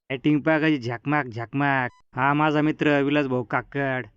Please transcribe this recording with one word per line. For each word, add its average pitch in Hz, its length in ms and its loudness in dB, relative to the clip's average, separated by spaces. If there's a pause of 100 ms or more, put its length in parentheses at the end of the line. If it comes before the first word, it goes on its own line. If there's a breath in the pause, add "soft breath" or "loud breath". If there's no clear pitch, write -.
ॲक्टिंग 139 320 0
पहा 156 180 2
कशी 156 180 2
झाकमाक 127 480 -4
झाकमाक. 127 680 -2 (240)
हा 135 180 2
माझा 151 280 2
मित्र 151 400 2
विलास 143 260 0
भाऊ 127 160 -2
काकड 131 600 -4 (120)